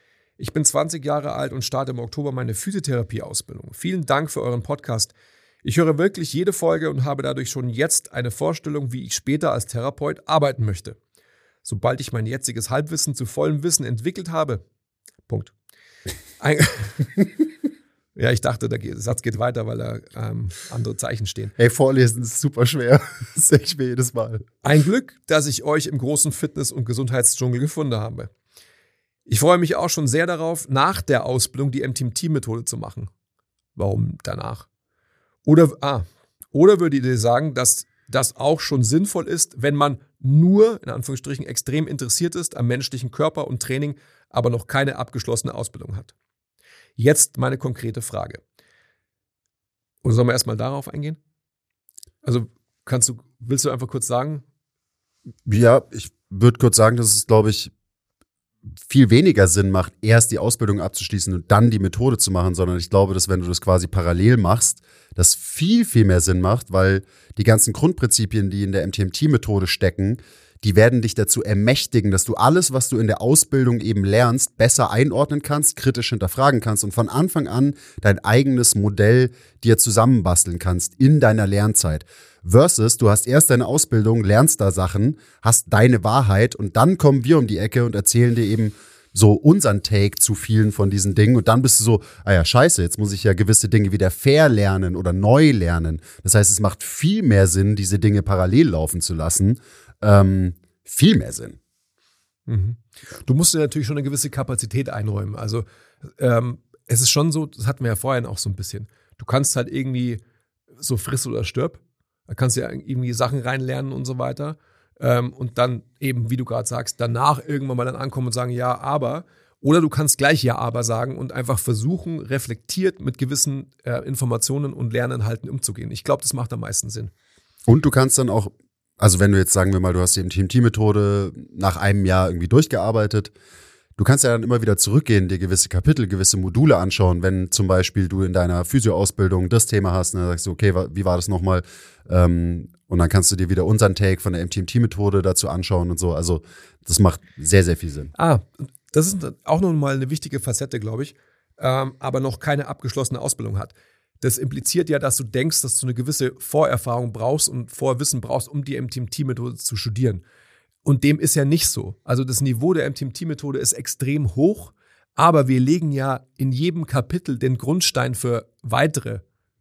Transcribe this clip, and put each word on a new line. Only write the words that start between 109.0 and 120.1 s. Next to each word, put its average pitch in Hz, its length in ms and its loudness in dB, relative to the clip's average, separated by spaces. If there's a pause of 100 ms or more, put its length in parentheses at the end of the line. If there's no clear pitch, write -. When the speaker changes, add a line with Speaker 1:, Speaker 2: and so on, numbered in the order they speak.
Speaker 1:
Du - 60 -18
kannst 139 320 -2
halt 123 160 -4
irgendwie 127 460 -4 (600)
so - 200 -4
friss 131 280 -6
oder 113 180 -4
stirb, 131 360 -6 (460)
da - 80 -14
kannst 127 220 -2
du 127 40 -2
ja 117 100 -6
irgendwie 127 420 -6
Sachen 127 280 -2
reinlernen 131 520 -6
und 131 120 -8
so 127 140 -8
weiter. 131 400 -8 (420)
Ähm, 123 320 0
und 123 260 -10
dann 123 240 -2 (160)
eben, 123 320 -4
wie 127 60 -2
du 123 80 -4
gerade 117 240 -6
sagst, - 320 -8
danach 123 460 0
irgendwann 135 300 -6
mal 123 100 -2
dann 127 100 -8
ankommen 127 320 -6
und 117 40 -6
sagen, 123 200 -4
ja, 123 260 -4
aber, 139 460 -4 (360)
oder 156 200 4
du 156 80 2
kannst 147 300 -2